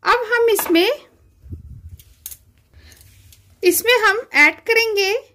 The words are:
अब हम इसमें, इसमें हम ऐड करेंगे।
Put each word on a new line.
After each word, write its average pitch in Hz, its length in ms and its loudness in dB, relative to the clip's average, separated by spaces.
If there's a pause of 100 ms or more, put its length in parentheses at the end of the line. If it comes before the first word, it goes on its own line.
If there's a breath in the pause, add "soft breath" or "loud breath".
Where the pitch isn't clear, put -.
अब 480 200 0
हम 466 260 0
इसमें, 370 400 2 (2750 soft breath)
इसमें 381 360 2
हम 415 200 2 (180)
ऐड 294 240 2
करेंगे। 453 480 0 (260)